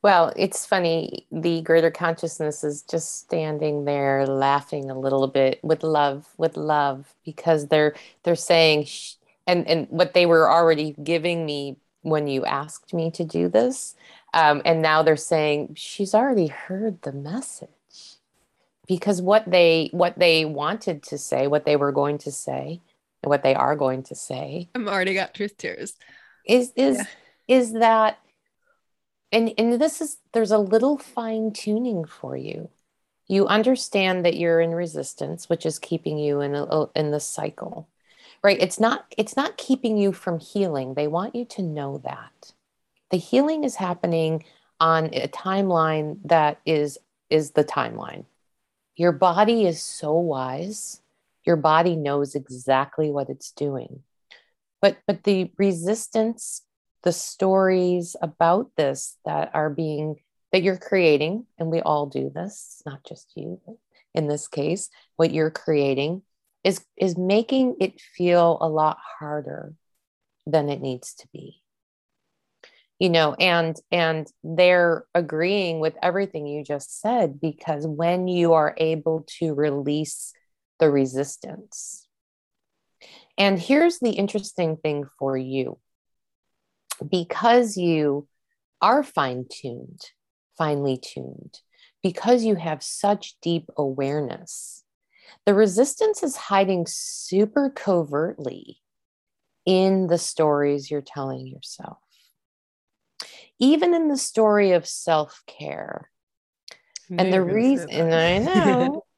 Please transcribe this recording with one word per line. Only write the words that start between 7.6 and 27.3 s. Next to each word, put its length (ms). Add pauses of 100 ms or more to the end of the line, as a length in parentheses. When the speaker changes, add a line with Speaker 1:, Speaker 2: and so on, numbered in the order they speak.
Speaker 1:
they're, 260 (300)
they're 100
saying, 520
"Sh-" 280 (320)
and, 220
and 220
what 220
they 140
were 240
already 520
giving 440
me 300 (260)
when 240
you 180
asked 480
me 200
to 120
do 240
this, 460 (400)
um, 300
and 180
now 220
they're 120
saying, 600
"She's 380
already 340
heard 540
the 100
message." 560 (1200)
Because 340
what 260
they, 440
what 260
they 260
wanted 600
to 140
say, 280
what 180
they 120
were 160
going 260
to 140
say, 480 (440)
what 180
they 120
are 220
going 280
to 100
say 600
Speaker 2:
I'm 140
already 260
got 200
truth 220
tears. 380 (520)
Speaker 1:
is, 300
is, 220
Speaker 2:
Yeah. 60 (520)